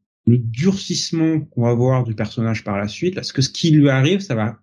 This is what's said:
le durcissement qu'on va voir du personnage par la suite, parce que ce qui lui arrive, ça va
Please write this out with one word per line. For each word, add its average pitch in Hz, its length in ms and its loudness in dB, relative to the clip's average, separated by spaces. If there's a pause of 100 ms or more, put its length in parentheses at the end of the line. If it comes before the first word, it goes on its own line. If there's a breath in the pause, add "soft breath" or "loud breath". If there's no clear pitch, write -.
(260)
le 120 120 6
durcissement 160 1000 -2
qu'on 151 220 -6
va 120 120 2
voir 127 300 2
du 113 100 -4
personnage 113 500 -4
par 98 140 -4
la 104 100 -4
suite, 180 260 -4
parce - 180 -10
que 139 100 0
ce 135 80 0
qui - 200 -2
lui 147 200 6
arrive, 143 300 2
ça 147 140 -6
va 107 280 -4